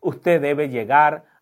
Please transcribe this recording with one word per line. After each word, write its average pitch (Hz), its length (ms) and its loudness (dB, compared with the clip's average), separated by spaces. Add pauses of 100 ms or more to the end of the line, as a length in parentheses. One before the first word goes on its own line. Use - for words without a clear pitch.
usted 160 400 -2
debe 143 280 -2
llegar 131 540 0 (180)